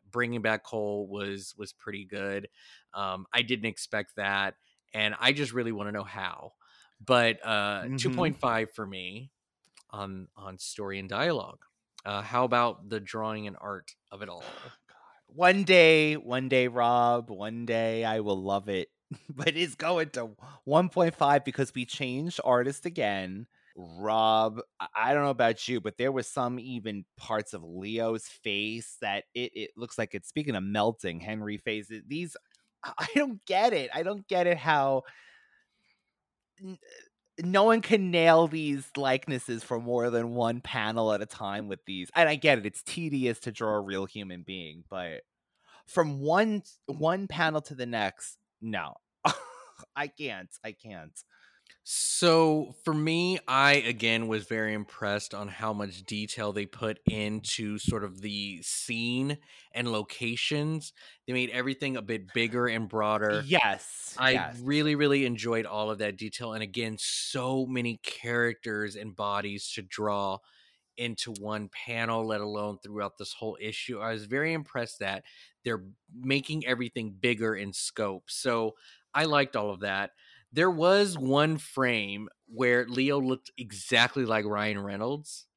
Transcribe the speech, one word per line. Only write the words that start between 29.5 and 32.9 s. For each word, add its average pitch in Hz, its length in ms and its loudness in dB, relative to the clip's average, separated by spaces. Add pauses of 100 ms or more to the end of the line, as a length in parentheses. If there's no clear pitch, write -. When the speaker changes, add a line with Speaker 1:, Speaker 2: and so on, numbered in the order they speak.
Speaker 2:
it 107 220 -10
looks 117 200 -10
like 110 180 -4
it's, 95 120 -10
speaking 147 280 -4
of 95 80 -2
melting, 101 580 0
Henry 104 360 -8
faces. 107 500 -8
These, 156 280 -8 (480)
I, - 140 -10